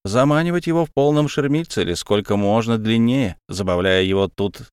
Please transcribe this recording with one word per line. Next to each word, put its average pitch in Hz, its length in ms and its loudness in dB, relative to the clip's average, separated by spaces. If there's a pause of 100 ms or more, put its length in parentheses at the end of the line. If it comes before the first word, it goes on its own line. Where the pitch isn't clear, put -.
заманивать 151 640 0
его 165 180 0
в - 60 -10
полном 147 360 2
шермильце 143 540 -2
или 87 120 -2
сколько 104 420 -2
можно 110 420 0
длиннее, 113 580 0 (120)
забавляя 92 540 0
его 95 260 0
тут - 340 -6 (100)